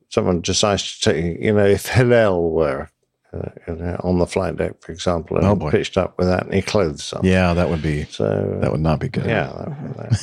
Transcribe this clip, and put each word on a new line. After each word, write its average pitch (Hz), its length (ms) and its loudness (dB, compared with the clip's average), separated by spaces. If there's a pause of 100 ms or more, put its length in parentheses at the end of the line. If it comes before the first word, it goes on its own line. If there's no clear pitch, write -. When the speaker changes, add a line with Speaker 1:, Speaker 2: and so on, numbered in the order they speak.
(100)
Speaker 1:
someone 98 320 0
decides 98 560 0
to 110 140 2
take, 82 280 -2
you 107 140 2
know, 104 120 4
if 101 200 2
Hillel 107 640 4
were, 76 400 0 (420)
uh, - 180 -8 (160)
you 85 80 -6
know, 87 280 -6
on 90 160 2
the 87 80 4
flight 85 300 -2
deck, 82 240 -4
for - 120 -16
example, 87 440 -2
and 85 100 4
Speaker 2:
Oh, 104 100 6
boy. 76 140 -4
Speaker 1:
pitched - 280 0
up 87 200 -2
without 90 280 0
any 95 160 0
clothes 80 500 -2
on. - 120 -6
Speaker 2:
Yeah, 92 300 4
that 85 140 2
would 78 140 -2
be, 76 220 -2
Speaker 1:
So, 50 580 -2
Speaker 2:
that - 80 0
would 65 100 -2
not 78 200 2
be 135 80 -4
good. - 180 -4
Speaker 1:
yeah, 101 200 0
that, 143 500 -10
that, - 140 -8 (120)